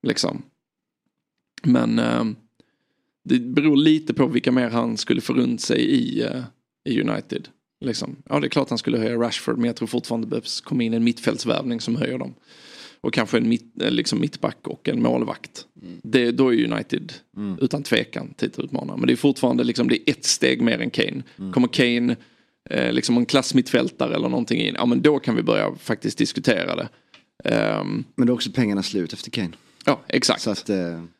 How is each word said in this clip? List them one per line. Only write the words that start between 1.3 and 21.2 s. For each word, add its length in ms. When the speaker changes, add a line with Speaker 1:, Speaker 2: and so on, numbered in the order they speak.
Speaker 1:
Men, 360
ehm, 360
det 160
beror 360
lite 380
på 140
vilka 240
mer 180
han 280
skulle 240
få 120
runt 280
sig 200
i, 420
eh, 180
i 120
United. 460
Liksom. 300
Ja, 100
det 80
är 20
klart 200
han 80
skulle 200
höja 200
Rashford, 400
men 80
jag 100
tror 120
fortfarande 400
det 20
behövs 320
komma 220
in 100
en 100
mittfältsvärvning 800
som 140
höjer 220
dem. 160
Och 120
kanske 240
en 120
mitt, 320
eh, 100
liksom 280
mittback 480
och 220
en 120
målvakt. 640
Speaker 2:
Mm. 220
Speaker 1:
Det, 280
då 220
är 200
United 400
Speaker 3:
Mm. 240
Speaker 1:
utan 220
tvekan 540
titelutmanare. 600
Men 100
det 60
är 40
fortfarande 460
liksom, 240
det 80
är 20
ett 140
steg 360
mer 200
än 80
Kane. 340